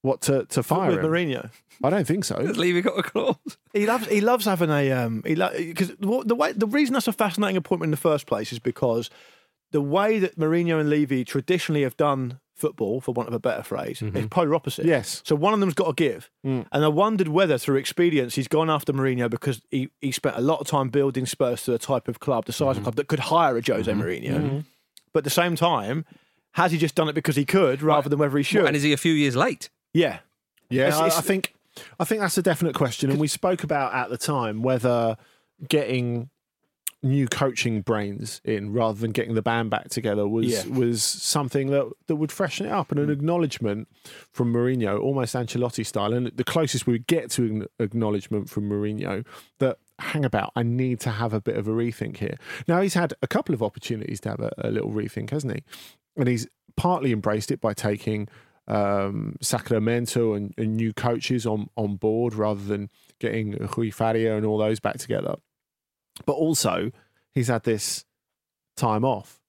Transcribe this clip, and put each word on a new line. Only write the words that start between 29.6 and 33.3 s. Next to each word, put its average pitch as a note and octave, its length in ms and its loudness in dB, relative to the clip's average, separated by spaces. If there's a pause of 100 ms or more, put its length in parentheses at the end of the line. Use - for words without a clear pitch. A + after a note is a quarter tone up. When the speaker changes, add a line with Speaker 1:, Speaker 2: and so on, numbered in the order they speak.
Speaker 2:
Yeah. D3+ 260 2 (500)
Speaker 1:
Yeah, C3 200 4
Speaker 2:
It's, D3+ 80 2
Speaker 1:
I, D#3+ 100 4
Speaker 2:
it's E3 100 2
Speaker 1:
I D#3+ 40 0
think, F#3+ 320 -2 (440)
I - 60 -2
think A3 160 0
that's G3 180 0
a F#3 60 2
definite E3 320 2
question. C3+ 340 0
And C#3+ 120 2
we D3+ 80 2
spoke - 340 0